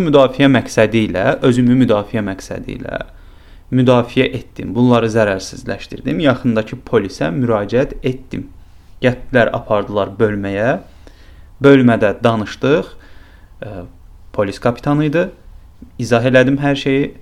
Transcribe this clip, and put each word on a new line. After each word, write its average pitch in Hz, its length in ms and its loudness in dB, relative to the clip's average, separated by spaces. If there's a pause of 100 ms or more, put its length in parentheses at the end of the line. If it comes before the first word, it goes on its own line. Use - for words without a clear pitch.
müdafiə 139 400 4
məqsədi 113 600 2
ilə, 98 320 -2
özümü 123 420 4
müdafiə 107 460 0
məqsədi - 500 -10
ilə - 220 -8 (680)
müdafiə 127 520 2
etdim. - 520 -8
Bunları 117 360 4
zərərsizləşdirdim. 107 1080 -4
Yaxındakı 123 680 0
polisə 107 500 -2
müraciət 117 680 -2
etdim. 131 440 -8 (540)
Gətirdilər, 123 500 0
apardılar 104 580 -2 (100)
bölməyə. 104 600 -2 (840)
Bölmədə 120 600 4
danışdıq. 117 600 0 (760)
E, - 60 -12 (680)
polis 101 260 -4
kapitanı 147 460 0
idi. 170 240 -2 (680)
İzah 117 240 0
elədim 131 340 2
hər 143 180 0
şeyi, 139 460 -2